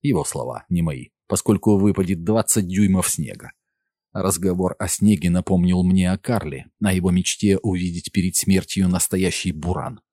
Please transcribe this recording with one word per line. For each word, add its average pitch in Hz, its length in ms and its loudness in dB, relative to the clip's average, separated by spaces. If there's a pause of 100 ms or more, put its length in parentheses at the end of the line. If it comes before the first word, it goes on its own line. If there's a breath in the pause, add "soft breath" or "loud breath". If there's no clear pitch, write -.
Его 120 220 0
слова, 62 460 -8
не 87 120 0
мои, 69 260 -4 (200)
поскольку 101 500 2
выпадет 95 460 0
двадцать 107 440 0
дюймов 95 420 2
снега. - 420 -8 (600)
Разговор 92 680 -2
о 95 80 -4
снеге 98 420 2
напомнил 90 540 2
мне 92 280 4
о 101 60 0
Карле, - 500 -4 (140)
о 98 120 2
его 92 180 2
мечте 92 460 2
увидеть 90 560 -4
перед 92 240 0
смертью 95 500 2
настоящий 90 640 0
буран. 92 480 -6 (140)